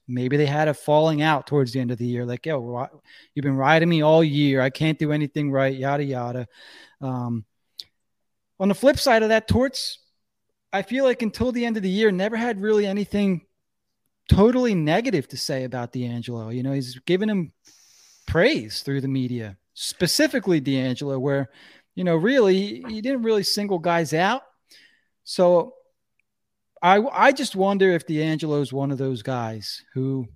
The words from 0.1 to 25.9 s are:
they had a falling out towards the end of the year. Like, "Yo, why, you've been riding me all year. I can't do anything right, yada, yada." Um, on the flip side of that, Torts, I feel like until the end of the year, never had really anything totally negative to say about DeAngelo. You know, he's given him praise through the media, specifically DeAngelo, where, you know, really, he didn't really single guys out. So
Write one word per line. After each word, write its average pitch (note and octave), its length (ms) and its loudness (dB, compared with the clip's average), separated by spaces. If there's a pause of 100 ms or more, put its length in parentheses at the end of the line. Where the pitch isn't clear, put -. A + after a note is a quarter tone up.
they D3 80 2
had D3+ 220 0
a D3 40 0
falling D3+ 480 2
out D3+ 260 0
towards C3+ 260 0
the C3+ 80 -2
end B2 100 -2
of A#2+ 80 -6
the A#2+ 80 -4
year. A#2+ 180 -4
Like, A#2+ 220 -8
"Yo, D3+ 140 -4
why, A#2+ 280 -8 (460)
you've C#3+ 80 -4
been C3+ 140 0
riding D#3+ 320 4
me E3 140 2
all D#3+ 220 6
year. C#3+ 380 2
I C3+ 80 2
can't D3+ 280 -2
do D3+ 140 0
anything D3 380 -2
right, C3+ 260 0
yada, C#3 280 -2
yada." B2 440 -6 (540)
Um, B2 420 -6 (1120)
on F#3+ 100 0
the G3+ 60 2
flip C#4 240 4
side A3+ 240 4
of A3 80 0
that, A3 180 2
Torts, - 500 -2 (760)
I G3 100 -2
feel C4 220 -2
like A#3+ 180 2
until A#3 300 -2
the A#3+ 140 -2
end A3 100 -2
of G#3+ 60 -4
the F#3 80 0
year, G#3 220 4
never G3+ 240 -2
had A3+ 240 -4
really G#3 260 2
anything G3 560 -2 (840)
totally A#3+ 460 4
negative F3 540 0
to C#3 80 -14
say C3 280 -6
about A#2+ 280 -8
DeAngelo. A#2+ 640 -8
You B2+ 80 -4
know, C3+ 100 -4
he's B2+ 280 -6
given F#3+ 280 0
him F#3+ 240 -4 (720)
praise E3 560 0
through C#3 200 -4
the C3+ 60 -4
media, B2 480 -4 (180)
specifically F#3+ 840 0
DeAngelo, C3 600 -2
where, C#3 300 -2 (440)
you F#3 100 -6
know, E3+ 120 2
really, G3+ 720 2
he A3 120 -8
didn't B3+ 220 -4
really A3 200 0
single G3+ 360 -2
guys E3+ 360 0
out. G3 280 0 (840)
So F3 500 2 (1080)